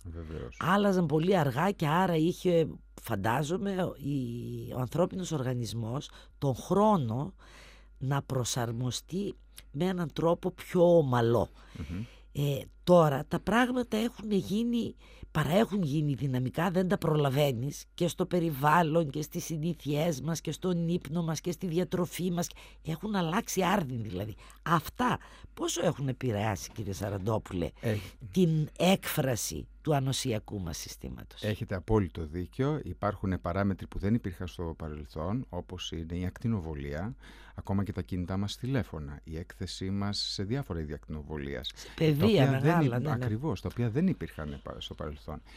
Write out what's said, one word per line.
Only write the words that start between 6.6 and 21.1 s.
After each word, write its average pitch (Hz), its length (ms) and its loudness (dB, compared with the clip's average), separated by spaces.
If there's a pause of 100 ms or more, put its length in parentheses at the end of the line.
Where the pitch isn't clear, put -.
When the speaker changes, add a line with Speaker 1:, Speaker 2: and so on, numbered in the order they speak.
Speaker 2:
να 139 240 0
προσαρμοστεί 123 1120 -4 (440)
με 170 80 0
έναν 180 280 -2
τρόπο 170 380 2
πιο 175 460 6
ομαλό. 120 520 6 (280)
Speaker 1:
Μμμ. 90 260 -6 (280)
Speaker 2:
Ε, 143 280 0 (240)
τώρα 156 440 6
τα 170 120 -2
πράγματα 240 580 0
έχουν 214 340 -2
γίνει, 214 640 0 (360)
παρά 147 220 2
έχουν 202 300 4
γίνει 147 300 2
δυναμικά, 131 580 0
δεν 185 160 2
τα 175 100 2
προλαβαίνεις 143 960 2
και 175 140 0
στο 175 180 -2
περιβάλλον 160 840 4
και 151 120 -4
στις 165 240 -8
συνήθειές 151 760 -2
μας 156 200 -4
και 160 100 -6
στον 170 360 -2
ύπνο 170 360 -2